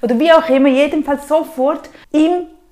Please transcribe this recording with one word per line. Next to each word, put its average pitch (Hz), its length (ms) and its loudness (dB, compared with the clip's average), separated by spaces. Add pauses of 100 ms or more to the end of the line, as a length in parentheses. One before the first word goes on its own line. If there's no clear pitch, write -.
oder 233 160 0
wie 320 120 2
auch 320 180 4
immer, 269 200 4
jedenfalls 285 580 -2
sofort 302 600 -4 (220)
im 320 360 0 (240)